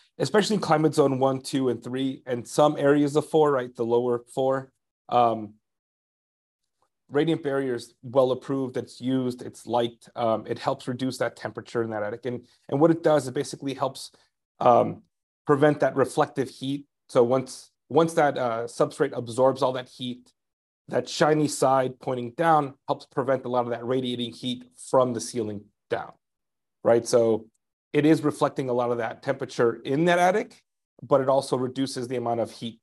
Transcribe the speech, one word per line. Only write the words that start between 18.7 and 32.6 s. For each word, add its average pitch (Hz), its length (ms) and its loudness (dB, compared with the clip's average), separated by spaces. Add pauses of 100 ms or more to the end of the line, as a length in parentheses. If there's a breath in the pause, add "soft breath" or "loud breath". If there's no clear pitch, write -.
absorbs 127 440 0
all 131 120 0
that 127 160 -8
heat, 123 420 -12 (560)
that 127 220 -4
shiny 151 400 2
side 131 500 0
pointing 123 320 -6
down 156 440 2 (120)
helps 143 180 -4
prevent 131 380 -2
a 127 60 -8
lot 123 160 0
of 117 60 -4
that 117 140 -6
radiating 120 460 -4
heat 123 320 -8 (260)
from 127 240 4
the 113 80 -6
ceiling 107 440 -6 (240)
down, - 240 -6 (680)
right? 117 240 2
So 113 380 2 (460)
it 147 160 2
is 151 160 4
reflecting 143 460 -2
a 123 40 -2
lot 120 160 0
of 120 80 -2
that 117 240 -6
temperature 127 540 0
in 143 300 0
that 175 120 4
attic, 185 460 0 (400)
but 135 180 4
it 131 80 0
also 135 280 2
reduces 131 500 -4
the 127 80 -6
amount 117 240 -2
of 107 100 -2
heat - 340 -14